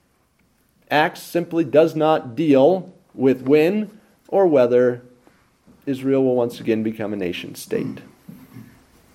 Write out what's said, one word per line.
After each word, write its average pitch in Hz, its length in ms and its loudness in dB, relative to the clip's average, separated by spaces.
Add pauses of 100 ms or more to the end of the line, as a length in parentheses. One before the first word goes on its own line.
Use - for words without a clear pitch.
(920)
Acts 156 320 0
simply 170 420 -4
does 156 300 2
not 151 400 0
deal 151 580 2 (220)
with 131 280 0
when 156 480 0 (380)
or 196 180 2
whether 123 560 2 (840)
Israel 135 380 -2
will 127 120 0
once 120 240 -4
again 110 220 -2
become 110 300 -6
a 107 40 -6
nation 90 380 -8
state. - 460 -8 (1160)